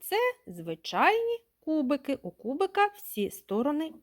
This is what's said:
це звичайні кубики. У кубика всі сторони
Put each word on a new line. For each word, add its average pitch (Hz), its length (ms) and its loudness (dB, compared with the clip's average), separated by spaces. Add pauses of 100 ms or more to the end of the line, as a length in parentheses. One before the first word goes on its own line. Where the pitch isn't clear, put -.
це - 160 -2 (300)
звичайні 226 920 0 (220)
кубики. 285 640 0
У 180 80 -8
кубика 370 560 0
всі - 440 -4
сторони 294 640 -2 (100)